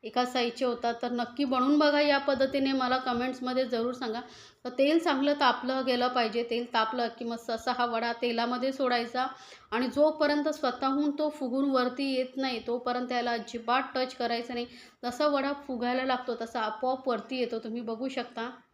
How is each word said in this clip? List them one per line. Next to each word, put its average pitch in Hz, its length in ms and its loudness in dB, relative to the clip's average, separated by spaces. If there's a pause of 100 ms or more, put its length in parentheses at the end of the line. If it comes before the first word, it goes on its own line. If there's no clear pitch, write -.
एका 247 220 0
साईजचे 247 380 0
होतात. 233 380 0
तर 240 100 -2
नक्की 240 340 -2
बनवून 262 320 4
बघा 294 220 6
या 294 200 6
पद्धतीने, 269 540 2
मला 254 260 2
कमेंट्समध्ये 254 680 -2
जरूर 233 280 -2
सांगा. 240 260 -6 (440)
तर 247 60 -6
तेल 285 280 4
चांगलं 285 420 4
तापलं 262 460 2
गेलं 247 220 2
पाहिजे, 233 420 0
तेल 233 140 -2 (100)
तापलं 233 340 2 (100)
की 240 60 -8
मस्त 233 260 -6
असा 226 220 -2
हा 247 140 0
वडा 233 260 -2 (100)
तेलामध्ये 240 500 0
सोडायचा 247 540 0 (460)
आणि 247 180 0
जोपर्यंत 294 600 4
स्वतःहून 277 680 0
तो 302 120 0
फुगून 269 400 -2
वरती 262 420 0
येत 254 240 -2
नाही 254 300 -2
तोपर्यंत 247 460 -2
याला 240 200 0
अजिबात 233 500 -2 (120)
टच 262 200 -2
करायचं 240 400 -4
नाही. 240 120 -4 (380)
जसा 247 240 0
वडा 277 240 2 (100)
फुगायला 254 420 -2
लागतो 254 360 -2
तसा 226 220 -4
आपोआप 254 460 -2
वरती 240 300 -2
येतो, 233 200 -2
तुम्ही 226 240 -6
बघू 226 280 -4
शकता. 240 400 -6 (240)